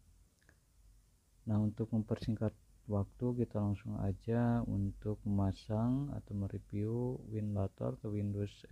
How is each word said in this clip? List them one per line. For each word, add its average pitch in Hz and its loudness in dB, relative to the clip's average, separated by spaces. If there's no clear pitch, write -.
Nah, 110 2
untuk 107 0
mempersingkat 110 0
waktu, 120 0
kita 104 -2
langsung 104 0
aja 117 2
untuk 101 -2
memasang 107 2
atau 107 -8
mereview 107 -2
Winlator 107 -2
atau 107 -6
Windows 101 -2